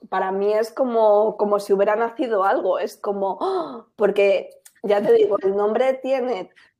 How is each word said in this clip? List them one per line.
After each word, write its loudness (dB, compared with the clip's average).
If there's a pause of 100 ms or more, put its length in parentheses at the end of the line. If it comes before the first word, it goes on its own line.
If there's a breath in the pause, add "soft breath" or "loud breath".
(100)
para -4
mí 0
es -2
como, 2
como 2
si -4
hubiera 2
nacido -2
algo. 0
Es -6
como, -4
¡oh! -6 (100)
Porque, 2 (320)
ya 0
te 2
digo, 4
el 0
nombre 0
tiene -4 (300 soft breath)